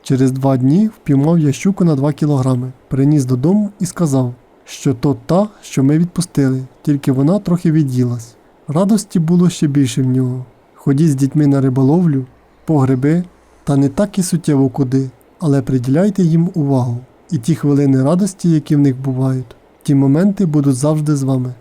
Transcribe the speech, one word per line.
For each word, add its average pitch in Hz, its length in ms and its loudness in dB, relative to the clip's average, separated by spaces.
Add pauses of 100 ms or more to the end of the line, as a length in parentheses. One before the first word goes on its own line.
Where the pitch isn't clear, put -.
Через 131 280 0
два 135 260 -2
дні 151 300 2
впіймав 156 520 0
я 147 120 2
щуку 190 340 -2
на 160 100 2
два 143 180 0
кілограми, 131 580 -2 (160)
приніс 143 380 2
додому 170 440 0 (100)
і 185 60 -2
сказав, 135 480 -2 (320)
що - 280 -4
то 127 320 -2
та, 190 220 0 (140)
що - 220 -4
ми 147 140 2
відпустили, 139 680 -2 (180)
тільки 143 300 -2
вона 143 280 0
трохи 175 320 0
від'їлась. 127 640 -2 (320)
Радості 190 520 0
було 175 300 2
ще 165 180 -2
більше 135 340 0
в 131 40 0
нього. 127 400 -2 (300)
Ходіть 147 360 0
з 135 40 0
дітьми 139 320 0
на 139 140 2
риболовлю, 135 640 2 (400)
по 156 140 0
гриби, 135 440 0 (400)
та 143 140 -2
не 139 120 2
так 202 300 -2
і 180 40 -2
суттєво 147 460 0
куди, 135 400 -2 (300)
але 139 220 0
приділяйте 139 640 0
їм 165 300 2
увагу. 131 460 -2 (320)
І 165 60 -4
ті 147 180 -2
хвилини 139 480 2
радості, 180 480 0
які 151 240 0
в 143 40 4
них 131 220 0
бувають, 131 540 -4 (280)
ті 143 120 0
моменти 170 500 2
будуть 143 300 0
завжди 151 400 -2
з 139 80 -4
вами. 127 380 -2